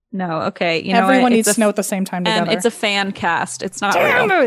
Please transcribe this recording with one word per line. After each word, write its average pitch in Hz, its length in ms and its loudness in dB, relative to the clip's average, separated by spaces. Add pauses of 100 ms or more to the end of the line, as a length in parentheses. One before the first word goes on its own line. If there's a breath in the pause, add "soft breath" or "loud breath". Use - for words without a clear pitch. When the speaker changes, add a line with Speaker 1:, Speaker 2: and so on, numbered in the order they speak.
(120)
Speaker 1:
No, 175 300 -4
okay. 170 400 -2
You - 100 -4
know 233 120 2
Speaker 2:
Everyone 262 180 4
Speaker 1:
what? 247 100 4
Speaker 2:
needs 226 160 2
Speaker 1:
It's 208 40 2
a - 20 2
Speaker 2:
to 240 60 0
know 214 100 4
at 202 60 -2
the 208 60 -2
same 190 220 -2
time 180 220 -4
Speaker 1:
and 220 200 0
Speaker 2:
together. 165 100 0
Speaker 1:
it's 185 100 0
a 233 40 2
fan 202 420 -2
cast. 170 500 -2
It's - 180 -8
not 202 140 0
Speaker 2:
Damn 508 360 2
Speaker 1:
real. 359 160 2